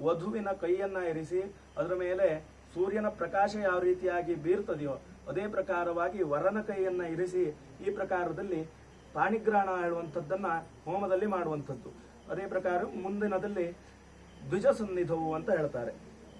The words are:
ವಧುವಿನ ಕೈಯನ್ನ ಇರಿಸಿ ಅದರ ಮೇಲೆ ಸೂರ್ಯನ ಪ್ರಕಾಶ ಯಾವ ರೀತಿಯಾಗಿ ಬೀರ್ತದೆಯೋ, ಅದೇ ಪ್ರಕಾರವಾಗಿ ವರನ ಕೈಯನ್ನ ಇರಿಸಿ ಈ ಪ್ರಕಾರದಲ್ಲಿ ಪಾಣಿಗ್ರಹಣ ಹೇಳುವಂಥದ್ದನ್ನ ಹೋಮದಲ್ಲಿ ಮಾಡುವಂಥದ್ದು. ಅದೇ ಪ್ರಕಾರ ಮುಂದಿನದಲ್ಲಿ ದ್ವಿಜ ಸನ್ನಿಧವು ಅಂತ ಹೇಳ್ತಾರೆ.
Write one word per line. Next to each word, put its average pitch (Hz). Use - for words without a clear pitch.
ವಧುವಿನ 190
ಕೈಯನ್ನ 185
ಇರಿಸಿ 175
ಅದರ 170
ಮೇಲೆ 180
ಸೂರ್ಯನ 196
ಪ್ರಕಾಶ 202
ಯಾವ 190
ರೀತಿಯಾಗಿ 180
ಬೀರ್ತದೆಯೋ, 151
ಅದೇ 190
ಪ್ರಕಾರವಾಗಿ 175
ವರನ 170
ಕೈಯನ್ನ 190
ಇರಿಸಿ 175
ಈ -
ಪ್ರಕಾರದಲ್ಲಿ 180
ಪಾಣಿಗ್ರಹಣ 196
ಹೇಳುವಂಥದ್ದನ್ನ 170
ಹೋಮದಲ್ಲಿ 185
ಮಾಡುವಂಥದ್ದು. 156
ಅದೇ 190
ಪ್ರಕಾರ 185
ಮುಂದಿನದಲ್ಲಿ 196
ದ್ವಿಜ 202
ಸನ್ನಿಧವು 170
ಅಂತ 160
ಹೇಳ್ತಾರೆ. 131